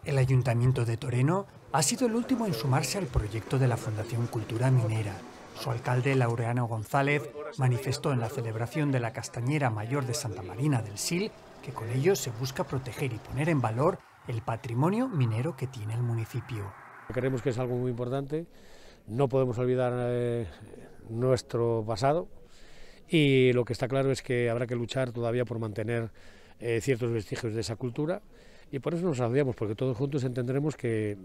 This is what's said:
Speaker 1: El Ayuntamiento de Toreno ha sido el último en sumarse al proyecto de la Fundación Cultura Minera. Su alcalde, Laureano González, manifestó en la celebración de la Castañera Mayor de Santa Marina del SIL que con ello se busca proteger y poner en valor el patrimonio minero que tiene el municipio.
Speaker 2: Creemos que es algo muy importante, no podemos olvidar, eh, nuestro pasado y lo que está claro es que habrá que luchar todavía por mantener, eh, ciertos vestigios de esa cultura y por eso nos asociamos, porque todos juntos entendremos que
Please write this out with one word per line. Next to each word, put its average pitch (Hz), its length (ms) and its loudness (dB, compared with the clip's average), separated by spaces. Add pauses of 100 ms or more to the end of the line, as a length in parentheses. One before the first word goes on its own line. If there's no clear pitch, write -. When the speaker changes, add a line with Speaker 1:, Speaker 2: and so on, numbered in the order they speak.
Speaker 1:
El 139 140 2
Ayuntamiento 127 640 4
de 113 120 0
Toreno 139 500 2 (240)
ha 139 100 2
sido 240 240 2
el 220 80 2
último 233 320 0
en 185 80 0
sumarse 147 460 2
al 175 80 -2
proyecto 113 500 0
de 131 100 4
la 117 80 4
Fundación 110 520 -2
Cultura 113 420 0
Minera. 110 460 2 (440)
Su 135 120 -4
alcalde, 127 420 0
Laureano 120 540 2
González, 139 560 0 (340)
manifestó 131 560 0
en 120 60 2
la 113 100 -2
celebración 117 600 -2
de 127 80 2
la 117 140 -2
Castañera 131 580 0
Mayor 117 340 -2
de 120 80 -4
Santa 104 300 -6
Marina 123 400 0
del 101 180 -10
SIL 190 320 -2 (300)
que 135 80 -10
con 110 180 -8
ello 139 260 4
se - 140 -4
busca 127 360 -4
proteger 127 480 -4
y 107 40 -8
poner 143 320 -2
en 147 120 4
valor 123 360 2 (300)
el 110 160 -4
patrimonio 139 640 0
minero 127 480 0
que 131 100 -4
tiene 110 300 -8
el 120 80 -2
municipio. 113 680 -4 (400)
Speaker 2:
Creemos 127 300 0
que 143 80 0
es 113 80 0
algo 127 180 0
muy 123 140 0
importante, 135 560 -4 (640)
no 127 200 2
podemos 127 300 2
olvidar, 127 380 2
eh, 120 520 -2 (600)
nuestro 117 760 2
pasado 135 420 2 (800)
y 135 460 6
lo 120 120 4
que 120 80 -2
está 123 140 -2
claro 135 240 2
es 123 100 0
que 120 300 0
habrá 120 160 0
que 123 80 -4
luchar 120 360 -2
todavía 117 340 0
por 117 120 -6
mantener, 113 540 -2 (480)
eh, 113 200 0
ciertos 120 320 2
vestigios 113 440 -4
de 113 60 -2
esa 113 140 -4
cultura 147 460 -4 (500)
y 139 80 -6
por - 140 -2
eso 170 120 -2
nos 139 140 0
asociamos, 123 360 2
porque 110 200 -2
todos 131 200 -2
juntos 139 280 -2
entendremos 131 520 -2
que 107 500 -2